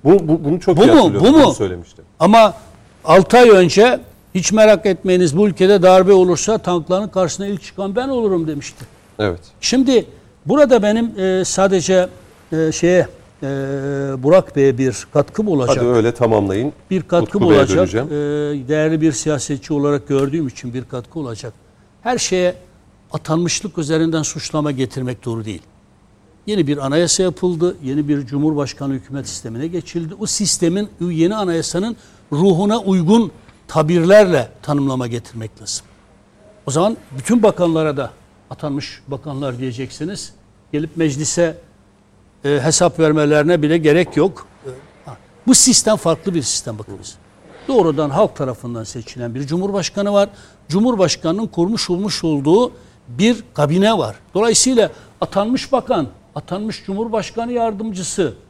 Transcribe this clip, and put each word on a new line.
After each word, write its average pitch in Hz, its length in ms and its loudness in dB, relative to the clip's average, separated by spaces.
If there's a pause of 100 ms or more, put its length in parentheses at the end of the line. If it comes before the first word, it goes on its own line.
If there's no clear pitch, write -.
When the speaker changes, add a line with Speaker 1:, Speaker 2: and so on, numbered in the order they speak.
Speaker 1:
Bu, 165 240 4
bu, 156 160 0
bunu 165 160 -2
çok 175 160 2
Speaker 2:
Bu 190 80 6
Speaker 1:
iyi - 80 8
Speaker 2:
mu? 320 60 8
Speaker 1:
hatırlıyorum. 180 340 4
Speaker 2:
Bu 320 60 8
mu? 285 60 8
Speaker 1:
Bunu 156 100 2
söylemişti. 90 480 -8 (180)
Speaker 2:
Ama 208 340 6 (500)
altı 175 340 6
ay 240 120 10
önce 202 500 6 (340)
"Hiç 185 180 -2
merak 214 340 6
etmeyiniz, 180 500 2
bu 208 120 4
ülkede 185 340 4
darbe 185 300 6
olursa 185 460 2
tankların 185 500 -4
karşısına 190 380 -4
ilk 202 160 -8
çıkan 196 340 -8
ben 254 120 -4
olurum." 202 380 -2
demişti. - 380 -10 (340)
Speaker 1:
Evet. 92 220 -4 (200)
Speaker 2:
Şimdi 247 460 2 (400)
burada 240 360 4
benim, 214 380 -2
e, 185 240 0
sadece, 185 640 0 (440)
e, 156 200 0
şeye, 170 360 2 (340)
e, 139 40 -8 (760)
Burak 175 340 2
Bey'e 135 220 4
bir 131 340 -4
katkım 208 360 -2
olacak. 135 280 0
Speaker 1:
Hadi 120 100 0
öyle 117 280 2
tamamlayın. 110 580 0 (180)
Speaker 2:
Bir 185 120 -2
katkım 175 400 0
Speaker 1:
Utku 175 80 4
Bey'e - 100 6
Speaker 2:
olacak. - 180 2
Speaker 1:
döneceğim. 107 280 0
Speaker 2:
E, 160 40 -10 (580)
değerli 156 320 0
bir 156 120 2
siyasetçi 143 600 -6
olarak 143 360 -2
gördüğüm 139 400 -2
için 120 260 -12
bir 127 100 -8
katkı 123 340 -14
olacak. 117 340 -12 (500)
Her 247 160 -4
şeye 269 360 -2 (580)
atanmışlık 165 680 -4
üzerinden 160 440 -2
suçlama 147 480 -6
getirmek 127 540 -6
doğru 117 200 -8
değil. 101 180 -12 (840)
Yeni 202 200 0
bir 139 200 -4
anayasa 160 360 0
yapıldı, 175 640 -2
yeni 143 240 -4
bir 143 180 -2
cumhurbaşkanı 143 680 -4
hükümet 131 360 -10
sistemine 117 380 -10
geçildi. 165 540 -10
O 214 60 -8
sistemin, 185 640 -2 (120)
yeni 175 360 0
anayasanın 185 600 -4 (360)
ruhuna 196 460 2
uygun 190 540 2 (360)
tabirlerle 165 800 2 (140)
tanımlama 135 440 -4
getirmek 113 560 -12
lazım. - 240 -12 (800)
O 147 40 -8
zaman 185 260 0 (220)
bütün 220 240 0
bakanlara 160 540 0
da 131 140 -8 (400)
"Atanmış 143 580 -10
bakanlar." 135 500 -10
diyeceksiniz. 131 760 -10 (400)
Gelip 156 240 -6
meclise, 156 600 -2 (880)
e, 139 40 -2 (140)
hesap 160 380 0
vermelerine 151 600 2
bile 156 160 2
gerek 156 380 2
yok. 160 300 -2 (200)
E, 131 40 -12 (400)
ha, 120 60 -20 (300)
bu 254 80 4
sistem 214 420 2
farklı 170 380 -2
bir 156 80 -2
sistem - 360 -8
bakınız. - 360 -18 (540)
Doğrudan 160 420 0
halk 185 260 0
tarafından 120 480 -8
seçilen 120 500 -12
bir 139 120 -8
cumhurbaşkanı 196 640 -4
var. 202 160 2 (400)
Cumhurbaşkanının 196 800 0
kurmuş 180 440 -4
olmuş 180 340 -4
olduğu 165 480 0 (360)
bir 190 360 0 (100)
kabine 185 440 2
var. 107 180 -4 (180)
Dolayısıyla 226 560 2 (300)
atanmış 208 520 -4
bakan, 170 340 -2 (280)
atanmış 196 520 -10
cumhurbaşkanı 220 680 -6
yardımcısı 208 800 -4 (160)